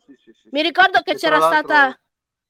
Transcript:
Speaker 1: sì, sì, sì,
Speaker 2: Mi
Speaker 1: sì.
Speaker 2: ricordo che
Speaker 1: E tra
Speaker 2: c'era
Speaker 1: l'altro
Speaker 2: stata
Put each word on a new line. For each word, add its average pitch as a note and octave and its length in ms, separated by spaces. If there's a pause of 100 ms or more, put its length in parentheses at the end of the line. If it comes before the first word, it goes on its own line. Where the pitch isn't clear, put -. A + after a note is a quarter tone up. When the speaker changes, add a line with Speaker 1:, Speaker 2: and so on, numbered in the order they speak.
Speaker 1:
sì, - 120
sì, - 160
sì, - 180
Speaker 2:
Mi C#4 80
Speaker 1:
sì. D#4+ 60
Speaker 2:
ricordo F4+ 360
che F4+ 100
Speaker 1:
E D4+ 40
tra E4 140
Speaker 2:
c'era D#4 80
Speaker 1:
l'altro D#4 300
Speaker 2:
stata C#4 320 (500)